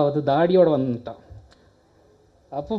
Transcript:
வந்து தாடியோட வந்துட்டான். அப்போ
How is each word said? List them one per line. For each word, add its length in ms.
வந்து 180
தாடியோட 440
வந்துட்டான். 460
அப்போ 200